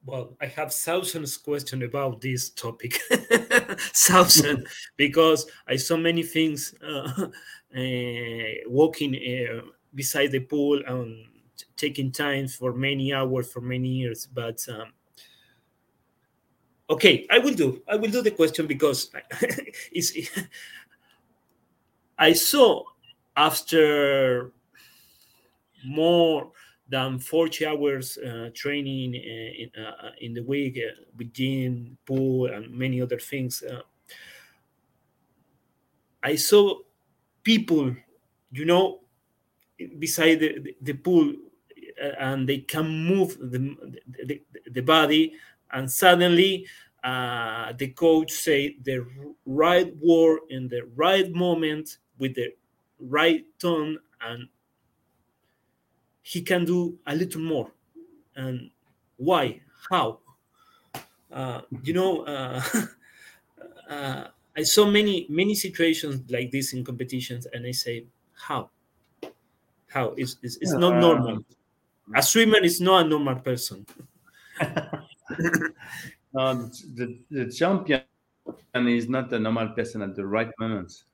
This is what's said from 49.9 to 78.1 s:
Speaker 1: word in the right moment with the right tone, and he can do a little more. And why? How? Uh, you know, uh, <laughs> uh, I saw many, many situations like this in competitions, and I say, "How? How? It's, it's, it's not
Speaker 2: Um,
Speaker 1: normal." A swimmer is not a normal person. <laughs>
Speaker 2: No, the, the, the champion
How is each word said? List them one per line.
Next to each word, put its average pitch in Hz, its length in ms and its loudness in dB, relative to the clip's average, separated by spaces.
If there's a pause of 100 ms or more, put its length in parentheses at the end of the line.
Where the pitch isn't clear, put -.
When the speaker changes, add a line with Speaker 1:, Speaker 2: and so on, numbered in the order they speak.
Speaker 1:
word 165 520 6
in 131 180 -8
the 120 160 -6 (120)
right 175 380 2
moment 160 640 -2 (220)
with 131 160 -4
the 120 180 -6 (460)
right 151 440 0 (160)
tone, 156 380 -2 (240)
and 120 260 -12 (1700)
he - 200 -8
can 180 240 0
do 175 400 0
a 147 100 -4
little 170 260 -4
more. 156 300 -4 (640)
And 131 360 -8 (460)
why? 143 440 0 (300)
How? 147 280 -2 (1120)
Uh, 131 300 -8 (220)
you 151 100 -4
know, 180 280 0
uh, 131 420 -8 (580)
<laughs> - 680 -20
uh, 139 340 -8 (340)
I 156 60 -4
saw 202 260 6
many, 202 400 2
many 185 240 0
situations 165 680 -2 (100)
like 123 180 -4
this 131 240 -4
in 127 100 -6
competitions, 123 720 -8
and 120 140 -10
I 123 40 -8
say, 117 340 -6 (280)
"How? - 380 -8 (1160)
How? 127 300 -4
It's, 127 240 -6
it's, 123 200 -12
it's 175 120 -2
not 175 200 4
Speaker 2:
Um, 175 80 4
Speaker 1:
normal." 131 440 4 (720)
A 139 80 2
swimmer 214 400 6
is 170 180 2
not 180 240 6
a 156 40 0
normal 147 260 0
person. 123 500 -6 (760)
<laughs> 156 60 -2 (1700)
Speaker 2:
No, 131 200 0
the, 120 640 -10 (120)
the, 135 160 -6
the - 60 -10
champion 160 500 0 (720)